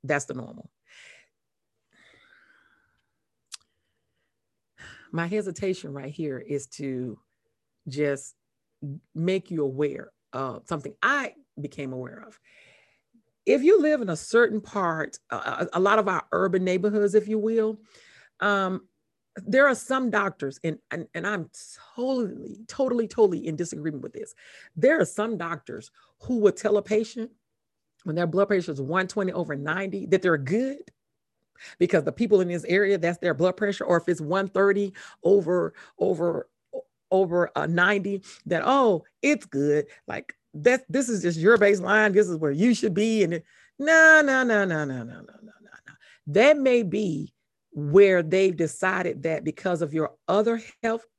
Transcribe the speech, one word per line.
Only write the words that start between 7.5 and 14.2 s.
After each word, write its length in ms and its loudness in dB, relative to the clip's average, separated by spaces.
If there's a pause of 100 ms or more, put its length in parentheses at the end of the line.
just 480 -4 (800)
make 360 -4
you 140 -4
aware 460 -4 (220)
of 340 -10
something 360 -8
I 320 -2 (260)
became 320 -10
aware 340 -12
of. 120 -20 (1080)
If 160 4
you 180 8
live 220 2
in 80 -4
a 60 -2
certain 440 2